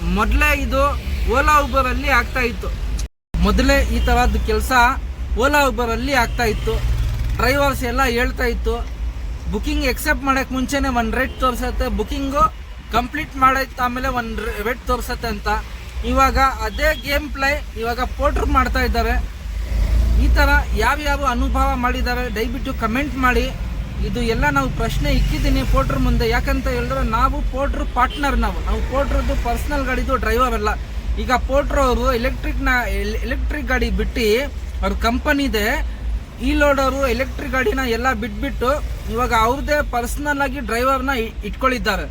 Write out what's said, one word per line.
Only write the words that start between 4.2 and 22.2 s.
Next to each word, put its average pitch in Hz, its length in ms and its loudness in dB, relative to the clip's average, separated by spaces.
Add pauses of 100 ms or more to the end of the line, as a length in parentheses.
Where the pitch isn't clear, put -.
ಕೆಲಸ 214 320 0 (640)
Ola 285 280 4
Uber-ಅಲ್ಲಿ 233 480 0
ಆಗ್ತಾ 240 300 0
ಇತ್ತು. 220 300 0 (600)
ಡ್ರೈವರ್ಸ್ 269 500 2
ಎಲ್ಲ 247 200 0
ಹೇಳ್ತಾ 254 400 0
ಇತ್ತು, 233 320 0 (760)
ಬುಕಿಂಗ್ 294 360 -2
ಅಕ್ಸೆಪ್ಟ್ 262 360 -2
ಮಾಡೋಕ್ಕೆ 262 300 0
ಮುಂಚೆನೇ 269 360 0
ಒಂದು 233 280 0
ರೇಟ್ 240 220 -2
ತೋರಿಸುತ್ತೆ, 247 500 -2
ಬುಕಿಂಗು 277 540 0 (480)
ಕಂಪ್ಲೀಟ್ 247 440 -2
ಮಾಡಾಯ್ತು 262 480 2
ಆಮೇಲೆ 247 260 -2
ಒಂದು 226 360 -4
ರೇ-, 226 180 -6
ರೇಟ್ 240 240 -4
ತೋರಿಸುತ್ತೆ 247 400 -4
ಅಂತ. 214 200 -4 (580)
ಇವಾಗ 254 320 2 (240)
ಅದೇ 285 280 0 (120)
ಗೇಮ್ 285 300 -2
ಪ್ಲೇ 277 200 0 (260)
ಇವಾಗ 226 240 -4 (140)
ಪೋಟ್ರ್ 285 300 0
ಮಾಡ್ತಾ 262 360 2
ಇದ್ದಾರೆ. 233 320 2 (1080)
ಈ 269 60 4
ಥರ - 220 6 (260)
ಯಾವ್ಯಾವ 285 500 0
ಅನುಭವ 262 500 0
ಮಾಡಿದ್ದಾರೆ 247 480 0 (120)